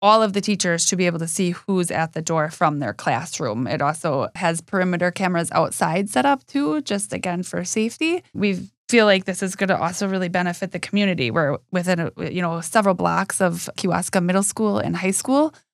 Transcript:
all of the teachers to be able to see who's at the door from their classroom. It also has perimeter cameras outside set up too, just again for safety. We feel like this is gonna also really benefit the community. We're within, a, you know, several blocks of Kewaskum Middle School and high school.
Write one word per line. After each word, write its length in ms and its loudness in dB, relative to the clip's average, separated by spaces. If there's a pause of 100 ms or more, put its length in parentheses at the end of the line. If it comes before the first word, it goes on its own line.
all 220 6
of 100 2
the 80 -2
teachers 460 0
to 100 0
be 100 0
able 120 0
to 100 -4
see 220 0
who's 400 -2
at 240 -2
the 80 -4
door 280 0
from 280 0
their 160 -4
classroom. 720 -2
It 160 -2
also 520 -2
has 280 -2
perimeter 480 0
cameras 420 -2
outside 560 0
set 160 0
up 220 2
too, 360 -2
just 300 -4
again 300 -4
for 240 -6
safety. 560 -2 (100)
We 360 -2 (200)
feel 160 8
like 220 4
this 160 -4
is 140 -4
gonna 200 2
also 320 -2
really 220 -2
benefit 420 -2
the 60 -8
community. 520 0
We're 280 0 (120)
within, 300 0
a, 300 -4
you 100 -4
know, 220 -2
several 320 2
blocks 480 0
of 340 0
Kewaskum 480 0
Middle 180 2
School 360 0
and 180 -2
high 140 0
school. 420 0 (220)